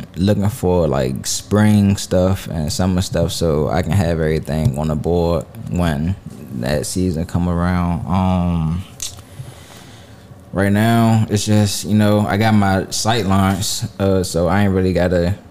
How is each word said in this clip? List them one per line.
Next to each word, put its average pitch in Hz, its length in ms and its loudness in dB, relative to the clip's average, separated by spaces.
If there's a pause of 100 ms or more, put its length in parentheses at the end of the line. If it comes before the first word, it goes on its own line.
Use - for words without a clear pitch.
(160)
looking 98 340 0
for, 90 380 0
like, 67 380 -2
spring 104 720 2
stuff 92 500 0
and 80 240 -4
summer 92 300 0
stuff 85 300 -2
so 76 380 0
I 71 120 0
can - 100 -4
have 85 280 0
everything 78 580 -2
on 78 120 -2
the 78 60 -2
board 85 500 0 (260)
when 85 440 -2 (440)
that 65 260 -2
season 90 400 -2
come 90 240 -2
around. 87 560 0
Um, 87 800 0 (1700)
right 98 180 2
now, 113 580 4
it's 101 160 -2
just, 104 400 2
you 101 100 0
know, 104 240 4
I 98 180 0
got 110 160 2
my 95 380 2
sight 110 340 -2
lines, 95 580 0 (160)
uh, 95 240 2
so 87 240 0
I 98 160 2
ain't 98 120 2
really 92 180 2
gotta 87 420 2 (160)